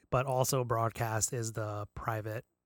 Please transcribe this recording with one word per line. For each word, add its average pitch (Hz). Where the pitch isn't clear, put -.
but 127
also 131
broadcast 113
is 113
the 104
private 110